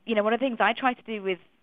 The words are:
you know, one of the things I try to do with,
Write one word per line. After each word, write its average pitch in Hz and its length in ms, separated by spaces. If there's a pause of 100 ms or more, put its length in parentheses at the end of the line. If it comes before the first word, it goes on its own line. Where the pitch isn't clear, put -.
you 220 100
know, 208 80
one 220 120
of 233 60
the 262 40
things 247 160
I 220 140
try 254 180
to - 140
do 214 160
with, 185 160 (240)